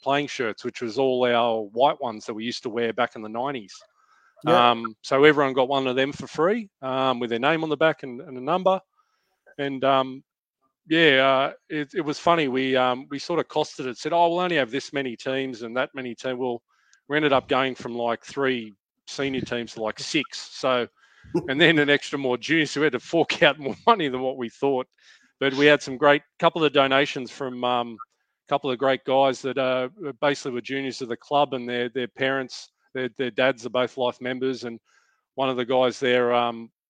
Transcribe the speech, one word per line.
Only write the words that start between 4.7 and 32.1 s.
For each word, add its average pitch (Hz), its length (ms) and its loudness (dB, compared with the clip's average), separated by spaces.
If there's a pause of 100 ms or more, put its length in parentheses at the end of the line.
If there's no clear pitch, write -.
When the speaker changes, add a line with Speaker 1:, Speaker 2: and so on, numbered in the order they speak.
Speaker 1:
Um, 117 300 -4
so 139 220 2
everyone 143 300 6
got 127 160 2
one 135 180 0
of 127 80 -2
them 135 160 0
for 139 160 -12
free, 196 420 -2 (120)
um, 131 380 0
with 120 100 -4
their 117 100 -2
name 160 240 0
on 160 60 -4
the 147 80 -2
back 160 260 2
and, 127 180 -12
and 143 160 -14
a 123 40 -10
number. 185 380 2 (800)
And, 139 280 -4
um, 135 380 2 (680)
yeah, 151 360 6
uh, 135 280 4 (160)
it, 151 240 -6
it 175 80 -2
was 147 180 -4
funny. 165 300 2
We, 131 260 0
um, 127 340 0
we 143 100 -8
sort 170 200 -4
of 139 80 -4
costed - 380 -4
it, 123 120 -8
said, 156 140 -6
"Oh, 170 180 4
we'll 170 120 0
only 175 160 0
have 127 120 2
this 135 220 -6
many 131 240 -4
teams 131 460 -4
and 120 160 -8
that 139 180 -2
many 127 180 -8
teams." 127 240 -6
Well, 123 240 -4 (460)
we 139 80 -2
ended 151 160 4
up 131 160 4
going 131 260 0
from, 120 220 -10
like, 120 300 -2
three 127 480 -2 (340)
senior 135 320 -4
teams 120 360 -8
to, 113 60 -10
like, 107 180 -4
six. - 400 -4 (120)
So, 123 360 0 (600)
and 139 120 -2
then 160 200 6
an 143 100 2
extra 143 300 0
more 127 180 -2
juniors, 147 340 -2
so 151 100 -4
we 151 40 4
had 139 80 0
to 123 60 -4
fork - 440 -2
out 147 160 4
more 135 220 -6
<laughs> - 60 -2
money 190 220 4
than 127 100 -4
what 131 160 -4
we 123 140 -6
thought. 135 380 -2 (520)
But 135 140 0
we 143 120 4
had 147 160 8
some 131 140 -8
great, 147 260 6 (180)
couple 170 260 2
of 139 80 2
donations 135 580 2
from, 127 320 -8
um, 120 340 -2 (480)
a - 40 -20
couple 143 200 -2
of 127 80 -2
great 131 280 0
guys 135 380 2
that, 127 140 -4
uh, 127 300 0 (320)
basically 143 320 -2
were 120 100 -6
juniors 135 400 -8
of 127 60 -8
the 113 80 -6
club, 143 380 0
and 123 140 -6
their, 123 200 -4
their 120 220 -6
parents, 135 640 -6 (220)